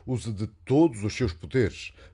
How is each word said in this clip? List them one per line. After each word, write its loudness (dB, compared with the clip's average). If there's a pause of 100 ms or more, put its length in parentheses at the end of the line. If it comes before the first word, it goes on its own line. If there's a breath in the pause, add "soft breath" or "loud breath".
usa -4
de -4 (180)
todos 4
os -2
seus -2
poderes -2 (200 loud breath)